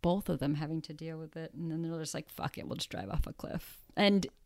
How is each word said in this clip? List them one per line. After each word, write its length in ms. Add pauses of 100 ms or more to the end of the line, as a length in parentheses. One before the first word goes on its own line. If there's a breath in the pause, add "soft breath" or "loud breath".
both 260
of 120
them 160
having 260
to 100
deal 260
with 180
it. 180
And 160
then 120
they're 180
just 140
like, 160
"Fuck 280
it, 80
we'll 120
just 120
drive 200
off 180
a 40
cliff." 520 (120)
And 300 (200)